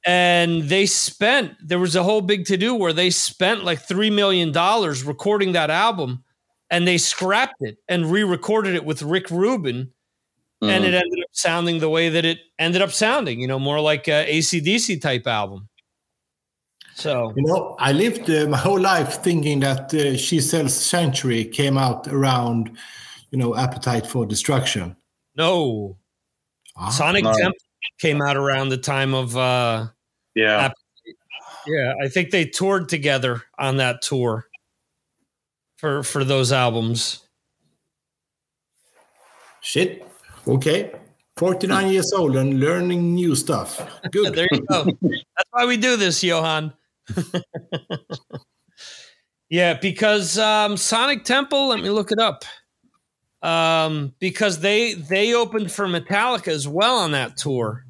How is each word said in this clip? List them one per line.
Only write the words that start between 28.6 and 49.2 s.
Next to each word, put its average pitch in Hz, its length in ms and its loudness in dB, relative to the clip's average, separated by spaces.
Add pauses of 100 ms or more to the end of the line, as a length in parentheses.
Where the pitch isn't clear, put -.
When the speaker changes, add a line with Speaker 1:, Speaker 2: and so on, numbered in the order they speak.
Speaker 1:
the 131 80 -2
time 135 380 -2
of, 123 200 -4
uh, 123 520 0 (480)
Speaker 2:
Yeah. 107 220 4
Speaker 1:
Appetite. - 580 -4 (500)
Yeah, 139 280 -2 (100)
I 139 40 -4
think 165 220 -2
they 170 160 0
toured 190 420 -2
together 135 540 -2 (160)
on 135 200 -2
that 127 260 0
tour 120 420 -2 (1300)
for, 143 260 -2
for 135 200 -2
those 131 280 2
albums. 117 760 0 (2250)
Speaker 3:
Shit. - 460 -2 (400)
Okay. 151 440 0 (460)
Forty-nine 190 540 0
years 190 220 2
old 160 220 2
and 135 240 2
learning 175 540 2
new 175 220 2
stuff. - 440 -2 (320)
Good. 202 220 0
Speaker 1:
<laughs> - 20 -4
There 170 160 2
you 143 100 2
go. 175 240 0
Speaker 3:
<laughs> - 160 0
Speaker 1:
That's - 500 -2
why 240 140 2
we 247 120 2
do 247 200 2
this, 185 260 0
Johan. 160 500 0 (340)
<laughs> 107 60 -8 (2250)